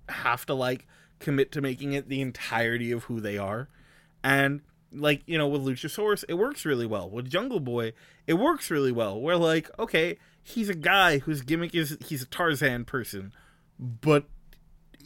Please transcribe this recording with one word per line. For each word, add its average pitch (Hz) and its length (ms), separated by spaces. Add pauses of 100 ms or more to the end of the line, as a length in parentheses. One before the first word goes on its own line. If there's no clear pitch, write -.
have 123 380
to, 147 80
like, 127 340 (320)
commit 135 320
to 147 80
making 139 320
it 139 160
the 135 120
entirety 117 680
of 117 140
who 117 160
they 104 180
are. 107 300 (560)
And, 139 380 (280)
like, 147 340
you 165 140
know, 151 80
with 143 180
Luchasaurus, 185 640
it 165 60
works 226 300
really 123 220
well. 98 220
With 123 220
Jungle 208 300
Boy, 120 320 (340)
it 165 80
works 214 380
really 143 180
well. 110 300
Where, 160 160
like, 160 420
okay, 175 400 (240)
he's 220 260
a 196 60
guy 175 440
whose 143 240
gimmick 160 340
is 156 280
he's 139 180
a 135 40
Tarzan 135 580
person. 104 480 (460)
But 139 460 (800)